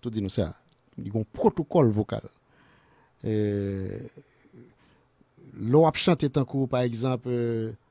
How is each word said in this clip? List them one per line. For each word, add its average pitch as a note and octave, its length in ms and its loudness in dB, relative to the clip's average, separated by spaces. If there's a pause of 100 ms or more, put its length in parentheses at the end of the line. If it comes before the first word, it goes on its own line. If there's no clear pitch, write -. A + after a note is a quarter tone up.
Tout A#2+ 80 -8
dit A2 120 -4
nous F#2+ 80 -2
ça. F2 240 -2 (440)
Ils G2+ 180 -8
ont A2+ 60 0
un G#2+ 100 -4
protocole D#3 580 2
vocal. G#2+ 340 -2 (1000)
Euh, G2+ 760 -2 (1600)
l'on C#3+ 300 4
a D#3 60 2
chanté D3+ 360 2
tant C#3 140 0
que, C3+ 220 -2
par B2+ 160 0
exemple, B2 480 -2
euh, A#2 420 -2 (200)